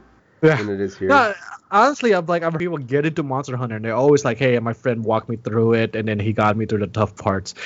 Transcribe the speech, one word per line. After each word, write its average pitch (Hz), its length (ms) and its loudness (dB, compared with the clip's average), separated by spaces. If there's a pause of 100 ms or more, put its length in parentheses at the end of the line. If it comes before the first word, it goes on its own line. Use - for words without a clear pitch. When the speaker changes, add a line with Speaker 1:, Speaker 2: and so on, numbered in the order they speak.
(400)
Speaker 1:
Yeah. 156 160 4
Speaker 2:
than 104 140 -4
it 143 100 -4
is 196 160 -6
here. - 120 -4
Speaker 1:
No, 240 260 2 (380)
honestly, 240 400 2
I'm 175 140 0
like, 170 180 -2
I'm, 165 80 0
people 165 260 -4
get 139 260 -2
into 160 200 -2
Monster 135 320 -4
Hunter, 123 180 -4
and 110 100 -8
they're 113 120 -2
always 139 280 6
like, 117 140 0
"Hey, 127 220 2
my 113 140 -2
friend 117 300 -4
walked 110 240 -2
me 120 60 -4
through 113 400 0
it, 113 220 0
and 110 100 -4
then 104 140 -2
he 107 120 -2
got 107 240 2
me 110 80 -2
through 104 140 -2
the 101 80 -2
tough 101 300 -2
parts." 95 380 -4 (100)